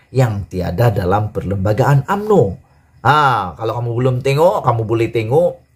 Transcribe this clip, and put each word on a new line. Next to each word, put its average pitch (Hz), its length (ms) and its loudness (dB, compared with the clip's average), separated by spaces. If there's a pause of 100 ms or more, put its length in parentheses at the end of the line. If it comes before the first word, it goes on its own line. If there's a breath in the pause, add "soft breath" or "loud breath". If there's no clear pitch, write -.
(120 soft breath)
yang 113 340 0
tiada 90 460 0
dalam 98 400 -2
perlembagaan 104 720 0
umno? 190 560 0 (400 soft breath)
Ah, 123 560 2
kalau 113 240 -6
kamu 120 160 -6
belum 127 240 0
tengok, 156 400 2
kamu 113 240 0
boleh 113 240 0
tengok 131 420 0 (260)